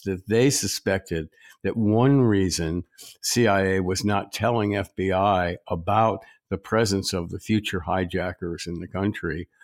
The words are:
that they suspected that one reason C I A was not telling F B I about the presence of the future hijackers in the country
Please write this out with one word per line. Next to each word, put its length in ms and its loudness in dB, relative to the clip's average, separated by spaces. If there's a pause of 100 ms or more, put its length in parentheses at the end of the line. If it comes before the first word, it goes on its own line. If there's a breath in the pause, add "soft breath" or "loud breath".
that 220 -6
they 240 4
suspected 760 -2 (360 soft breath)
that 120 -2
one 460 4
reason 640 2 (400 loud breath)
C 240 2
I 160 4
A 180 2
was 240 -2
not 260 -2
telling 440 0
F 200 -6
B 160 -2
I 460 2 (100)
about 560 0 (280 loud breath)
the 80 -4
presence 540 0
of 160 -4
the 100 -10
future 420 -2
hijackers 880 -4
in 120 -8
the 80 -12
country 640 -4 (140 loud breath)